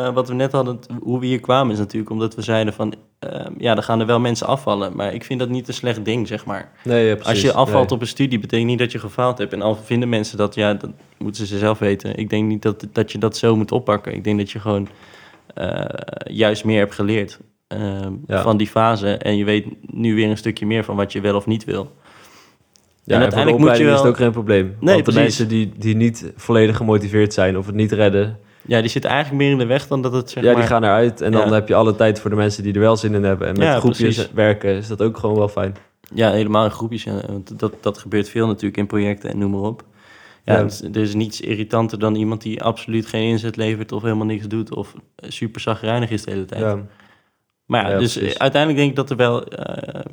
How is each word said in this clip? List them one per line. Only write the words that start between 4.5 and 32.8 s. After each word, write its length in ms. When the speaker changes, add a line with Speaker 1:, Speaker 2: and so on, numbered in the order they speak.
Speaker 1:
Maar 180
ik 100
vind 160
dat 80
niet 200
een 60
slecht 300
ding, 240
zeg 180
maar. 240
Speaker 2:
Nee, 220
ja, 80
precies. 180
Speaker 1:
Als 80
je 120
afvalt 320
Speaker 2:
Nee. 100
Speaker 1:
op 60
een 60
studie, 320
betekent 300
niet 100
dat 140
je 60
gefaald 400
hebt. 140
En 100
al 120
vinden 340
mensen 280
dat, 180
ja, 200
dat 160
moeten 280
ze 120
zelf 200
weten. 380
Ik 140
denk 180
niet 140
dat, 300
dat 200
je 60
dat 180
zo 200
moet 160
oppakken. 420
Ik 100
denk 140
dat 120
je 100
gewoon, 280
eh, 300
juist 380
meer 140
hebt 160
geleerd, 440
ehm, 460
Speaker 2:
Ja. 160
Speaker 1:
van 140
die 100
fase. 500
En 200
je 80
weet 220
nu 220
weer 160
een 60
stukje 300
meer 180
van 120
wat 160
je 80
wel 160
of 100
niet 180
wil. 280
Speaker 2:
Ja, 100
Speaker 1:
En 60
Speaker 2:
en 100
voor 80
de 60
Speaker 1:
uiteindelijk 120
moet 200
je 60
Speaker 2:
opleiding 40
is 60
het 80
Speaker 1:
wel 100
Speaker 2:
ook 40
geen 280
probleem. 200
Speaker 1:
Nee, 140
Speaker 2:
Want 120
de 60
Speaker 1:
precies. 80
Speaker 2:
mensen 100
die, 300
die 180
niet 400
volledig 400
gemotiveerd 560
zijn 260
of 80
het 80
niet 180
redden 460
Speaker 1:
Ja, 140
die 100
zitten 200
eigenlijk 320
meer 100
in 60
de 80
weg 200
dan 160
dat 100
het, 180
zeg 120
Speaker 2:
ja, 80
Speaker 1:
maar 100
Speaker 2:
die 100
gaan 140
eruit 360
en 120
dan 160
Speaker 1:
Ja. 60
Speaker 2:
heb 140
je 60
alle 220
tijd 240
voor 100
de 60
mensen 260
die 120
er 60